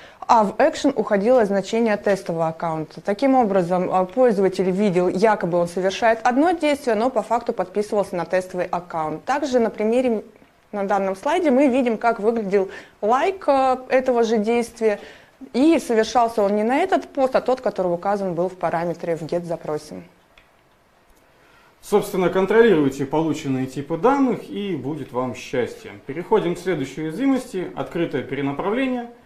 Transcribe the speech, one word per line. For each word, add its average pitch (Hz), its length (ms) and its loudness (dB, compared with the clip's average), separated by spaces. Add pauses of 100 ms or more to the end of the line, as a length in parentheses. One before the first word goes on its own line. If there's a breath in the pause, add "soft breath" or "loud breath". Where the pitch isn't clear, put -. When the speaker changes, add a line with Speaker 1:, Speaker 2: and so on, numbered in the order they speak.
(260 loud breath)
Speaker 1:
а 233 160 6
в 202 140 -2
action 294 400 2
уходило 214 480 4
значение 202 520 0
тестового 185 520 0
аккаунта. 160 520 -6
Таким 262 360 2
образом, 185 560 2
а, 185 120 2
пользователь 190 680 2
видел, 185 340 2
якобы 190 520 0
он 175 100 0
совершает 196 560 0
одно 277 260 4
действие, 294 460 0
но 233 140 0
по 220 120 -2
факту 233 300 -2
подписывался 196 640 -2
на 170 80 -2
тестовый 185 420 -2
аккаунт. 160 580 -6
Также 262 360 0
на 220 100 2
примере, 226 540 0 (480)
на 202 100 -6
данном 196 320 0
слайде 302 380 0
мы 277 160 6
видим, 240 280 2
как 226 220 0
выглядел 202 500 0 (340 loud breath)
лайк, 294 460 0
а, 262 400 2
этого 254 360 2
же 220 140 2
действия, 220 600 0 (540 loud breath)
и 294 260 4
совершался 226 640 2
он 202 140 2
не 214 80 0
на 254 140 2
этот 381 280 0
пост, 262 300 0
а 190 40 4
тот, 254 200 0
который 185 340 -2
указан 196 400 -2
был 175 140 0
в 185 80 -10
параметре 170 580 -4
в 156 80 -6
get 170 220 -4
запросе. 165 580 -8 (1800 soft breath)
Speaker 2:
Собственно, 185 460 0
контролируйте 190 720 4
полученные 139 640 -2
типы 147 300 -6
данных, 247 520 0
и 196 280 -6
будет 135 340 -8
вам 123 240 -4
счастье. - 560 -6 (160)
Переходим 170 480 0
к - 60 -8
следующей 156 420 -4
уязвимости — 190 720 -2
открытое 139 480 -4
перенаправление. 202 880 -4 (160 loud breath)